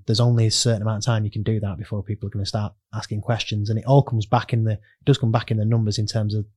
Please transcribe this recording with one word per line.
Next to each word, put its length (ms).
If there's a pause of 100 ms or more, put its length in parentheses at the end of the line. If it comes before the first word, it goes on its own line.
there's 140
only 260
a 60
certain 320
amount 200
of 20
time 200
you 60
can 100
do 200
that 180
before 240
people 240
are 20
gonna 160
start 280 (200)
asking 280
questions. 480
And 100
it 60
all 180
comes 220
back 280
in 120
the, 80
it 320
does 120
come 140
back 200
in 60
the 80
numbers 320
in 80
terms 300
of, 100 (120)